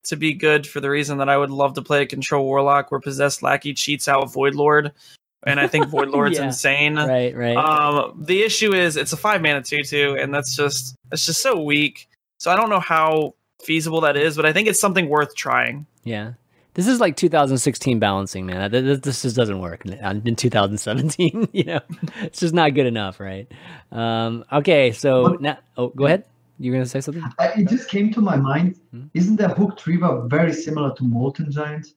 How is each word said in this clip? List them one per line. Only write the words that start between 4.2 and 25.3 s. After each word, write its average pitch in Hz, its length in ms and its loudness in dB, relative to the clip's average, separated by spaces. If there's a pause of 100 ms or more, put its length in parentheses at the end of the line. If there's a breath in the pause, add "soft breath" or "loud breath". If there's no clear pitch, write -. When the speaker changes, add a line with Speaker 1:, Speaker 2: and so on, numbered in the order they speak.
Speaker 1:
Void 139 220 0
Lord, 147 380 2 (520 soft breath)
and 139 160 0
I - 80 2
think 151 200 2
Void 139 200 0
Speaker 2:
<laughs> - 20 -8
Speaker 1:
Lord's 143 280 2
Speaker 2:
Yeah. 139 80 -2
Speaker 1:
insane. 143 500 0
Speaker 2:
Right, 127 400 0
right. 120 200 0
Speaker 1:
Um, 147 580 0 (100)
the 185 180 2
issue 214 320 0
is 175 220 2
it's 147 160 -4
a 160 40 -4
five 202 260 0
mana 143 200 0
two 147 200 -4
two, 143 360 0
and 139 160 -4
that's 139 220 -4
just, 147 400 -4 (160)
it's - 140 -4
just 165 160 -2
so 240 200 2
weak. 147 460 -2 (300)
So 165 120 -4
I 185 60 4
don't 220 140 0
know 190 100 2
how 160 540 0 (280)
feasible 160 380 -2
that 147 160 2
is, 151 200 2
but 156 100 0
I 156 60 4
think 208 140 0
it's 208 140 2
something 185 280 0
worth 147 280 0
trying. 123 500 -2 (180)
Speaker 2:
Yeah. 110 280 -6 (420)
This 180 140 -2
is 247 120 2
like 175 160 2
two 175 120 2
thousand 143 300 2
sixteen 123 420 0
balancing, 98 460 -2
man. 92 240 -4
Th-, 127 120 2
th-, 135 200 0
this 131 200 -4
just 120 140 -2
doesn't 104 240 0
work 85 240 -10
in, 92 80 -8 (340)
in 117 100 0
two 123 140 0
thousand 104 280 2
seventeen, 156 720 -2
<laughs> - 20 -18
you 190 120 0
know? 165 160 -2 (420 loud breath)
It's - 180 -10
just 170 140 0
not 156 200 4
good 135 120 2
enough, 104 340 -4
right? 95 260 -10 (460 loud breath)
Um, 113 600 -4
okay, 147 400 4
so 131 300 2
Speaker 3:
What 175 200 4